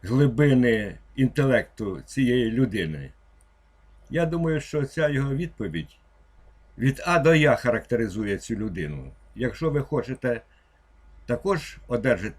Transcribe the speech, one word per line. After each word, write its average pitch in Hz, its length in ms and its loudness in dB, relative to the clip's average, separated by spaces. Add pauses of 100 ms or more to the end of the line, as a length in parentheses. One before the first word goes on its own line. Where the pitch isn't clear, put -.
глибини 123 960 2 (180)
інтелекту 120 840 0
цієї 123 500 0
людини. 90 600 -2 (1000)
Я 170 160 0
думаю, 160 360 0
що 147 240 -2
ця 151 240 0
його 139 260 -2
відповідь 98 640 -6 (800)
від 135 280 0
А 175 140 4
до 160 160 6
Я 143 200 6
характеризує 110 840 -2
цю - 180 -6
людину. 78 560 -8 (240)
Якщо 131 340 -4
ви 139 120 0
хочете 127 600 -4 (840)
також 160 520 -2 (100)
одержати 110 520 0